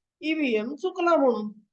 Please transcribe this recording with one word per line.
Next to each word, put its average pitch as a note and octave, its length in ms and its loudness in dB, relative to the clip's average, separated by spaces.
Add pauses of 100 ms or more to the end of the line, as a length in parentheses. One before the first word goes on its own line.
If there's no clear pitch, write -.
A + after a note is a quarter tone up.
(200)
"ईव्हीएम C#4 540 -2
चुकला F4 420 0
म्हणून. A3+ 360 2 (200)